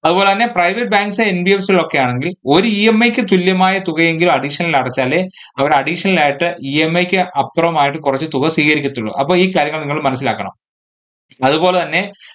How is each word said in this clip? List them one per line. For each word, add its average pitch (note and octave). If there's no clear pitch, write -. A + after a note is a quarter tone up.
അതുപോലെ F#3+
തന്നെ A3+
പ്രൈവറ്റ് G3
ബാങ്ക്സ്, G3+
എൻ F#3
ബി F#3+
എഫ് G3
സികളൊക്കെ E3+
ആണെങ്കിൽ C3
ഒരു E3+
ഇ G#3
എം A3+
ഐക്ക് A#3
തുല്യമായ F#3
തുകയെങ്കിലും E3
അഡീഷണൽ D3+
അടച്ചാലേ C3+
അവർ C#3+
അഡീഷണൽ E3
ആയിട്ട് D3
ഇ C#3
എം D#3+
ഐക്ക് F3+
അപ്പുറമായിട്ട് D#3+
കുറച്ച് C#3+
തുക C#3
സ്വീകരിക്കത്തുള്ളൂ. C#3
അപ്പൊ D3+
ഈ F#3
കാര്യങ്ങൾ D3+
നിങ്ങൾ D3
മനസ്സിലാക്കണം. A#2+
അതുപോലെ E3+
തന്നെ E3+